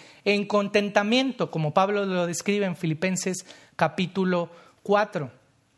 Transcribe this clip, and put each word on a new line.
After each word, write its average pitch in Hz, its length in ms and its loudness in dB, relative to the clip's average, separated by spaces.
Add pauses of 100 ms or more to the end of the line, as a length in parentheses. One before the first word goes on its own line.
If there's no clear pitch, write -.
(240)
en 202 220 2
contentamiento, 208 1040 0
como 156 220 -2
Pablo 196 320 2
lo 180 200 0
describe 202 400 -2
en 180 100 -4
Filipenses 180 720 -4 (300)
capítulo 175 760 0 (340)
cuatro. 196 480 0 (460)